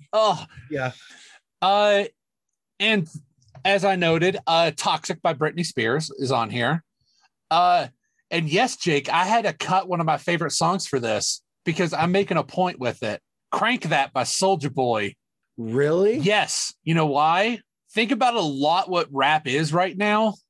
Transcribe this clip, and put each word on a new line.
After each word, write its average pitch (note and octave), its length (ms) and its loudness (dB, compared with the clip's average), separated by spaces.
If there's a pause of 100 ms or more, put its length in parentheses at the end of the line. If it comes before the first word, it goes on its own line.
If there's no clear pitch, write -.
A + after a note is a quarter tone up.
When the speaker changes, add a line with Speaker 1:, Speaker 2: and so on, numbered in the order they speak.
(120)
Speaker 1:
oh. G#3 320 2 (260)
Speaker 2:
Yeah. C3 220 -4 (680)
Speaker 1:
Uh, G3+ 420 4 (760)
and G3+ 300 2 (560)
as F#3+ 220 2
I G3 100 2
noted, F3 400 2 (100)
uh, E3 300 2
Toxic E3 460 -4
by E3+ 100 2
Britney D3+ 320 -2
Spears C3+ 540 -2
is C3+ 120 -4
on A#2 200 0
here. B2 340 -2 (680)
Uh, F3 360 4 (460)
and E3 160 0
yes, - 280 0
Jake, C#3+ 320 0
I E3+ 160 2
had A3 200 0
to F3 80 -2
cut F#3 360 -2
one F3 100 -2
of E3 80 -2
my D3+ 100 0
favorite D#3+ 360 -4
songs F3+ 340 0
for C3+ 140 -2
this A2 420 -4 (220)
because E3+ 280 -2
I'm E3+ 200 0
making G3 240 0
a D3+ 80 0
point F3+ 340 -4
with B2 240 -4
it. G#2+ 180 -4 (300)
Crank A#3 380 0
That C#3 240 0
by C3 100 0
Soulja D3+ 500 0
Boy. A#2+ 440 -2 (400)
Speaker 2:
Really? D3+ 640 0
Speaker 1:
Yes. G3+ 540 -2 (120)
You D#3+ 100 0
know D#3+ 120 2
why? E3+ 520 2 (340)
Think A3 200 0
about A#3+ 220 2
a A3+ 60 0
lot D#3+ 480 0
what F3 220 0
rap C#3+ 380 2
is D3 240 0
right F3+ 260 0
now. G#3 360 0 (160)